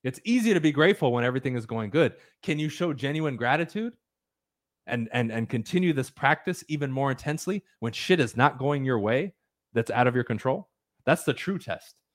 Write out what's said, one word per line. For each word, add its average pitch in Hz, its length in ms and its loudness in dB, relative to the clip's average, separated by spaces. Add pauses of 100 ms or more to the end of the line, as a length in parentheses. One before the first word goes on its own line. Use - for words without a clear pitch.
It's - 220 -6
easy 226 280 2
to 180 80 4
be 151 120 4
grateful 156 400 4
when 120 120 0
everything 127 320 -2
is 117 80 -6
going 110 260 -6
good. 139 260 2 (260)
Can 151 160 -4
you 156 100 -4
show 170 240 -4
genuine 143 440 -4
gratitude 165 600 -2 (920)
and, 117 260 -4
and, 120 180 -2
and 113 180 -4
continue 170 440 -2
this 135 180 -4
practice - 580 -2
even 143 220 -4
more 135 200 -2
intensely 165 540 -6 (140)
when 113 140 -6
shit - 280 0
is 113 160 -2
not 135 220 4
going 139 260 -2
your 131 140 0
way 127 360 0 (380)
that's 113 180 -2
out 123 160 8
of 123 80 4
your 123 100 2
control? 131 440 -2 (360)
That's 156 200 4
the 135 100 0
true - 240 -6
test. - 420 -10 (140)